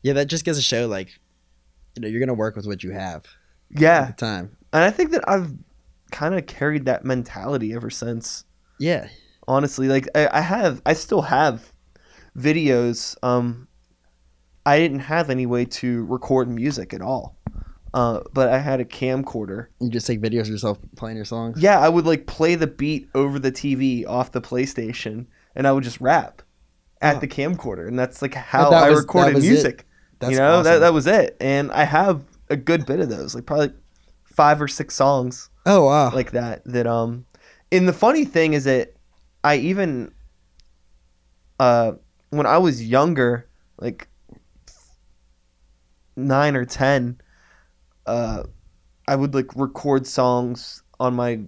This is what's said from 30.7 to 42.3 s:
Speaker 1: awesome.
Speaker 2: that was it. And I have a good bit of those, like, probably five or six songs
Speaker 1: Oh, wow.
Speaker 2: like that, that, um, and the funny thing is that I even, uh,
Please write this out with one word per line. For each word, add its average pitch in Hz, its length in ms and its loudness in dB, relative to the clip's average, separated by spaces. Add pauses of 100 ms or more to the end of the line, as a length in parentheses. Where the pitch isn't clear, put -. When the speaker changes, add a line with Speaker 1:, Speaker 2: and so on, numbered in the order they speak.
Speaker 1:
awesome. 160 100 8
Speaker 2:
that 170 120 6
was 147 140 2
it. - 320 4
And 139 320 0
I 151 140 2
have 156 380 0 (260)
a 143 80 -2
good 156 280 0
bit 147 140 -4
of 151 100 -2
those, 71 260 -10
like, 120 100 -12
probably 147 260 0 (540)
five 147 360 4
or 143 60 -2
six - 280 -8
songs 135 540 0 (160)
Speaker 1:
Oh, 185 200 6
wow. 139 260 4
Speaker 2:
like 123 200 -2
that, 120 340 -4
that, 120 220 0
um, 117 380 -2 (460)
and 180 160 4
the 175 60 2
funny 269 320 4
thing 160 280 2
is 139 120 0
that 131 280 0 (500)
I 147 120 4
even, 160 540 -2 (1500)
uh, 120 320 4 (400)